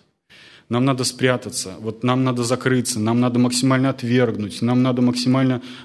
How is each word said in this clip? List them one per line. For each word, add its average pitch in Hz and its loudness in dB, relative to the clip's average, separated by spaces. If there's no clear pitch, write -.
Нам 123 0
надо 131 0
спрятаться, 117 -2
вот 110 -8
нам 127 2
надо 123 0
закрыться, 123 0
нам 113 2
надо 123 2
максимально 131 2
отвергнуть, 120 0
нам 123 2
надо 127 2
максимально 127 2